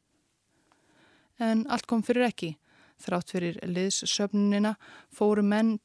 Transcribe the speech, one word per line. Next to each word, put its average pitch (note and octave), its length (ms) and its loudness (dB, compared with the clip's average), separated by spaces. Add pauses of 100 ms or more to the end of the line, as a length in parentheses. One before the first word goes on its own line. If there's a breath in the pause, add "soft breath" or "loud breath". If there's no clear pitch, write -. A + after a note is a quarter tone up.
(1400 soft breath)
En A3+ 300 2
allt A#3+ 180 -4
kom A3+ 160 2
fyrir B3 240 2
ekki. E3+ 280 -6 (420 soft breath)
Þrátt F3 320 -4
fyrir F3 320 -4
liðssöfnunina G3+ 1120 0 (400 loud breath)
fóru G#3 320 2
menn G#3+ 400 2